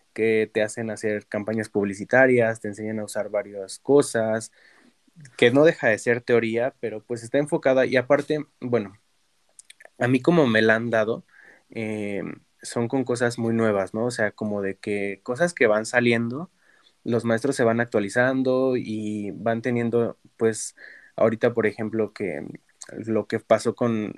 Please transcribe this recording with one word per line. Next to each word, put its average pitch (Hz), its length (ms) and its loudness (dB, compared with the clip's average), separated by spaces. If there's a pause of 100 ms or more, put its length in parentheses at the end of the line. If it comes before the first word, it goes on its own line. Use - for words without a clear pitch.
(140)
que 110 380 2
te 110 100 0
hacen 113 280 -4
hacer 104 380 -4
campañas 107 420 -4
publicitarias, 113 920 2
te 107 80 -10
enseñan 107 320 -8
a 107 40 -8
usar 104 260 -8
varias 101 500 -6
cosas, 113 720 2 (840)
que 123 160 6
no 143 120 6
deja 156 240 4
de 104 100 2
ser 120 240 0
teoría, 117 580 0
pero 107 240 -8
pues 117 200 -8
está 120 140 -2
enfocada 143 480 2
y 131 100 0
aparte, 143 500 0 (140)
bueno, 110 380 -4 (1000)
a 120 100 0
mí 127 120 4
como 165 260 4
me 110 160 4
la 110 140 6
han 117 140 -4
dado, 113 340 0 (460)
eh, 107 520 -6 (400)
son 117 260 -4
con 131 160 -2
cosas 120 340 -2
muy 113 160 -2
nuevas, 107 400 0
¿no? 113 120 -2
O 127 40 -2
sea, 107 220 -2
como 104 300 -6
de 98 140 -6
que 101 460 -6
cosas 165 320 -2
que 127 120 2
van 107 200 2
saliendo, 120 640 0 (540)
los 117 200 -2
maestros 117 320 0
se - 80 2
van 131 160 2
actualizando 127 960 0
y 107 560 -6
van 113 300 -4
teniendo, 117 560 -2 (180)
pues, - 380 -2 (420)
ahorita, 113 380 2
por 113 120 0
ejemplo, 107 460 -2
que 82 340 -6 (460)
lo 110 340 -2
que 113 140 -4
pasó 113 340 2
con, 113 440 -2